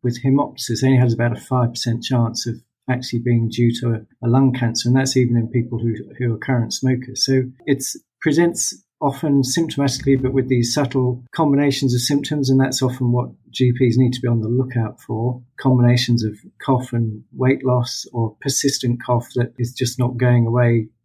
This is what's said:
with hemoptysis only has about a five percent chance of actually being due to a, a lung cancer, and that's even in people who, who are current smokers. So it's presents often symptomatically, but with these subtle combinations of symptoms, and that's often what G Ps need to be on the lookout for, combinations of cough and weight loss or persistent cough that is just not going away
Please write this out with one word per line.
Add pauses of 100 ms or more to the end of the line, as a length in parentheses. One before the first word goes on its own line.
with
hemoptysis
only
has
about
a
five
percent
chance
of (340)
actually
being
due
to
a,
a
lung
cancer,
and
that's
even
in
people
who, (240)
who
are
current
smokers.
So (220)
it's (240)
presents (240)
often
symptomatically,
but
with
these
subtle (140)
combinations
of
symptoms,
and
that's
often
what (200)
G
Ps
need
to
be
on
the
lookout
for, (160)
combinations
of (280)
cough
and (120)
weight
loss
or
persistent
cough
that
is
just
not
going
away (180)